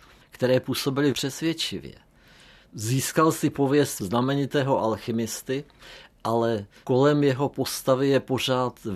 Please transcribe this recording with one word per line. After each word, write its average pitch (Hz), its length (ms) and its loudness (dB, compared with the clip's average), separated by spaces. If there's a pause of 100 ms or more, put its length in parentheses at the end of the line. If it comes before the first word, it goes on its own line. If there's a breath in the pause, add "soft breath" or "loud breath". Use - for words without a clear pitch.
(300 soft breath)
které 127 300 2
působily 135 540 0
přesvědčivě. 147 800 -4 (840 loud breath)
Získal 131 560 2
si 156 180 -4
pověst 139 520 0
znamenitého 131 760 0
alchymisty, 113 840 -4 (600 loud breath)
ale 113 420 0 (180 loud breath)
kolem 143 400 4
jeho 135 260 2
postavy 135 580 0
je 135 120 4
pořád 127 600 -2 (160)